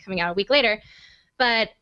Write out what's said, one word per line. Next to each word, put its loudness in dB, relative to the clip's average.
coming -6
out -2
a -8
week -2
later. 2
But 0